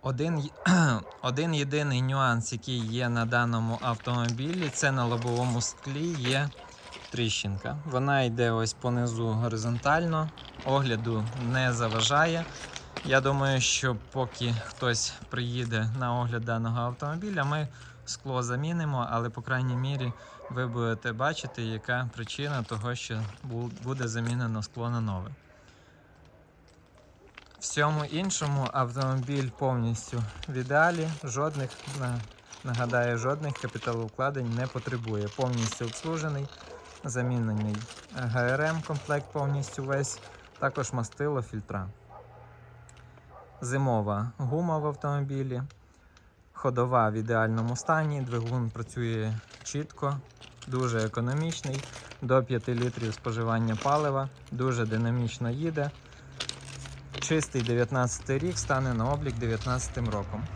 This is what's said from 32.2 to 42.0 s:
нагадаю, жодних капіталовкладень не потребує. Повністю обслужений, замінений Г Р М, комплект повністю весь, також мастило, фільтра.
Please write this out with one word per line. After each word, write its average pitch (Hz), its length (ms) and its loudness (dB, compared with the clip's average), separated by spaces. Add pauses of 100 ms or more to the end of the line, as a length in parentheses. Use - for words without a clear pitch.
нагадаю, 120 540 2
жодних 143 400 0
капіталовкладень 120 960 -2
не 127 120 0
потребує. 113 600 -2
Повністю 120 580 0
обслужений, 151 640 -2 (560)
замінений 117 720 2 (400)
Г 123 340 2
Р 135 120 2
М, 160 260 2
комплект 147 440 -2
повністю 143 520 0
весь, 135 360 0 (400)
також 135 340 0
мастило, 131 480 -2
фільтра. 101 460 -6 (1700)